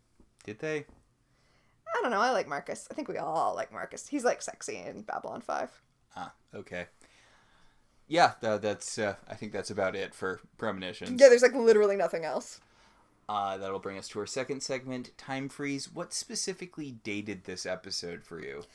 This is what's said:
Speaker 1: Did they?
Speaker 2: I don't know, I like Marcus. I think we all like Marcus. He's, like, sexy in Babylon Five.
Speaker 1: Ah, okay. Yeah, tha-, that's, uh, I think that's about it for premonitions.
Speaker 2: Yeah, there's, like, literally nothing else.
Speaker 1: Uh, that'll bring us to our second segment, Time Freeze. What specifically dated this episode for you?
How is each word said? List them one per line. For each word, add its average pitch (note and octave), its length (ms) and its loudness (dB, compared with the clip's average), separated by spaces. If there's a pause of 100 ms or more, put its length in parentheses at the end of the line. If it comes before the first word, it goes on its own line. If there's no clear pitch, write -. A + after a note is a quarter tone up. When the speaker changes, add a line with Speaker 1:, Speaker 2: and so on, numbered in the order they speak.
(440)
Speaker 1:
Did G#2+ 160 -10
they? D#3 260 -4 (1040)
Speaker 2:
I E5 140 -2
don't C#4 100 0
know, G#3 100 2
I B3+ 100 4
like F#3+ 160 0
Marcus. - 440 -8
I - 20 -10
think D4+ 140 -6
we - 100 -6
all D3 380 0
like F#2 160 -6
Marcus. - 360 -10
He's, C#4 180 -4
like, G#3+ 160 2
sexy - 360 -8
in A2+ 260 -10
Babylon - 380 -6
Five. - 400 -6 (340)
Speaker 1:
Ah, F2+ 180 -10 (200)
okay. F#2 340 -10 (1200)
Yeah, D3+ 340 6
tha-, G#2+ 200 2
that's, G#2 360 -4
uh, G2+ 180 0 (140)
I G2+ 60 -10
think G#2 180 -10
that's G2 160 -6
about G2 260 0
it F#2+ 180 -4
for F#2 280 -6 (160)
premonitions. G2+ 640 0
Speaker 2:
Yeah, C4+ 80 12
there's, A#3+ 120 10
like, C4 120 8
literally G#3+ 420 8
nothing E3+ 300 0
else. D#3 340 -6 (720)
Speaker 1:
Uh, G2+ 260 0
that'll G2 240 -4
bring G2 180 -6
us F#2 120 -12
to G#2+ 100 -6
our G2+ 60 -4
second C3+ 360 -4
segment, B2+ 560 -6
Time C3+ 300 -6
Freeze. C#3 420 -6
What E3 240 -8
specifically F3+ 800 -6
dated G#2 540 -6
this F2+ 200 -8
episode F2+ 600 -6
for E2 160 -10
you? C#2 220 -8 (120)